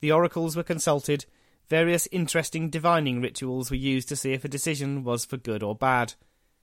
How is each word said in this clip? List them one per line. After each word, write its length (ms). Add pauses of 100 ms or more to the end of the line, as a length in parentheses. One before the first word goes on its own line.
The 120
oracles 420
were 80
consulted, 640 (440)
various 440
interesting 560
divining 540
rituals 480
were 60
used 340
to 60
see 160
if 120
a 40
decision 540
was 220
for 140
good 240
or 120
bad. 380 (500)